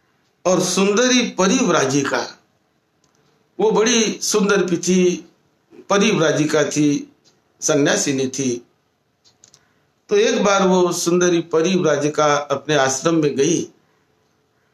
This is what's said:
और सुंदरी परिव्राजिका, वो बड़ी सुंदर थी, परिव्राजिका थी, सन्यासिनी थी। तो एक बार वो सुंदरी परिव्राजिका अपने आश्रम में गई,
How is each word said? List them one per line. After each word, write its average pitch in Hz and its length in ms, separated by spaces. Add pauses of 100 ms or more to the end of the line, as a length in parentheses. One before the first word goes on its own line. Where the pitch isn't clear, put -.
(460)
और 180 160
सुंदरी 214 680
परिव्राजिका, 143 1080 (1200)
वो 202 120
बड़ी 214 500
सुंदर 190 560
थी, 180 380 (720)
परिव्राजिका 156 760
थी, 147 520 (460)
सन्यासिनी 143 640
थी। 127 400 (1400)
तो 208 60
एक 220 280
बार 196 240
वो 180 240
सुंदरी 170 500
परिव्राजिका 151 920
अपने 143 400
आश्रम 139 400
में 147 200
गई, 151 280 (1120)